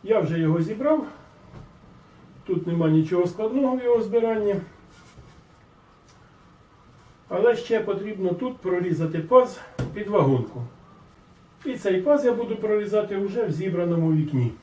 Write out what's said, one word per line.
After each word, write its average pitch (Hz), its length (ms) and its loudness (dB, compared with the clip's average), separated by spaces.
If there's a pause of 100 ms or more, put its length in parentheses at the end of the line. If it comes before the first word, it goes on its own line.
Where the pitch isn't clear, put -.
Я 214 160 2
вже 165 200 -2
його 165 220 2
зібрав. 262 460 0 (1400)
Тут 175 180 -2
нема 165 220 2
нічого 170 380 2
складного 254 500 -2
в 247 60 -6
його 240 180 2
збиранні. 214 540 0 (2750)
Але 220 280 2
ще - 240 -2
потрібно 190 540 -4
тут 254 240 -6
прорізати 170 640 -2
паз 247 400 4 (340)
під 208 140 -6
вагонку. 135 540 2 (1040)
І 262 80 -4
цей 185 280 0
паз 285 240 2
я 233 80 4
буду 220 220 -4
прорізати 208 600 -2
вже 202 280 -2
в 160 60 -4
зібраному 170 640 0
вікні. 143 380 0 (120)